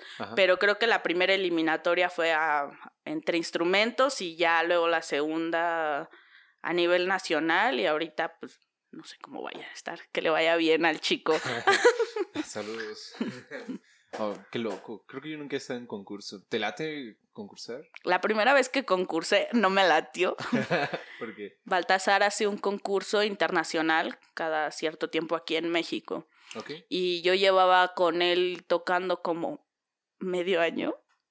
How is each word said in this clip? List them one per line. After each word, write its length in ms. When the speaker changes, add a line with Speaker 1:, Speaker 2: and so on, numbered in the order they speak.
Speaker 1:
Ajá. 180
Speaker 2:
pero 220
creo 220
que 80
la 160
primera 320
eliminatoria 720
fue 220
a... 400
entre 320
instrumentos 840
y 160
ya 260
luego 240
la 160
segunda 1040
a 100
nivel 340
nacional 720
y 60
ahorita, 540
pues, 200
no 120
sé 180
cómo 220
vaya 260
a 40
estar, 260
que 120
le 80
vaya 240
bien 280
al 160
chico. 340
Speaker 1:
<laughs> 1080
Saludos. 760
<laughs> 640
Oh, 160
qué 60
loco, 480
creo 160
que 80
yo 80
nunca 180
he 40
estado 200
en 60
concurso. 640
¿Te 80
late 640
concursar? 520
Speaker 2:
La 180
primera 340
vez 120
que 160
concursé 680
no 160
me 180
latió. 480
Speaker 1:
<laughs> 680
¿Por 160
qué? 280
Speaker 2:
Baltasar 600
hace 240
un 100
concurso 640
internacional 960
cada 380
cierto 400
tiempo 240
aquí 220
en 120
México. 580
Speaker 1:
Ok. 160
Speaker 2:
Y 320
yo 140
llevaba 580
con 300
él 420
tocando 560
como 420
medio 420
año. 360